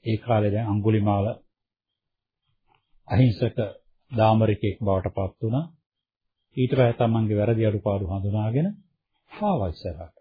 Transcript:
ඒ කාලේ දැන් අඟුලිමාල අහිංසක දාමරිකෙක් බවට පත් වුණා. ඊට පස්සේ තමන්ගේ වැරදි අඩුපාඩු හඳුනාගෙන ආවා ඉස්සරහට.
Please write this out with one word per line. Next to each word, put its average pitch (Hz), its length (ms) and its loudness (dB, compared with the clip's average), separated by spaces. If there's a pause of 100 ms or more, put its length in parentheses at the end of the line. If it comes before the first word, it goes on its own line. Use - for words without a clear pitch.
ඒ 110 120 -2
කාලේ 107 340 0
දැන් 110 160 -2
අඟුලිමාල 104 580 0 (1800)
අහිංසක 117 500 2 (540)
දාමරිකෙක් 110 680 2
බවට 98 360 -2
පත් 95 240 -6
වුණා. 123 280 -4 (920)
ඊට 127 140 0
පස්සේ 123 240 2
තමන්ගේ 110 420 0
වැරදි 110 280 2
අඩුපාඩු 101 400 -2
හඳුනාගෙන 107 640 -2 (640)
ආවා 165 380 -2
ඉස්සරහට. 87 520 -12